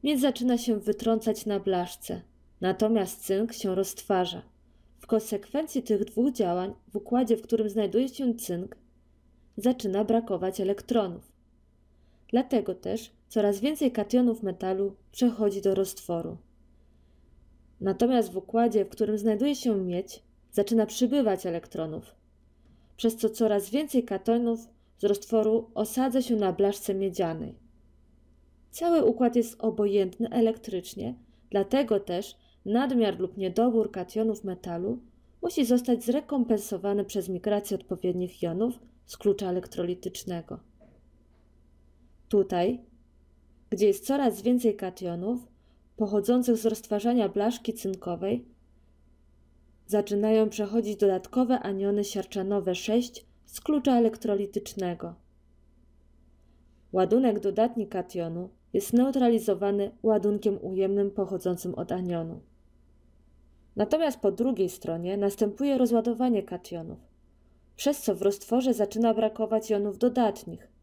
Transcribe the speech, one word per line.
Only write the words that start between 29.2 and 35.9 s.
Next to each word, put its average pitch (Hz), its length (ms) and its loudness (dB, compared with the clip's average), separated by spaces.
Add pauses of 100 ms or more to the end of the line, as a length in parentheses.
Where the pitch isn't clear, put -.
jest 233 240 0
obojętny 208 680 0
elektrycznie, 220 840 -2 (360)
dlatego 202 500 2
też 185 360 -6 (280)
nadmiar 226 560 2
lub 185 160 -4
niedobór 208 540 2
kationów 214 540 -4
metalu 185 540 -6 (440)
musi 339 220 0
zostać 240 400 2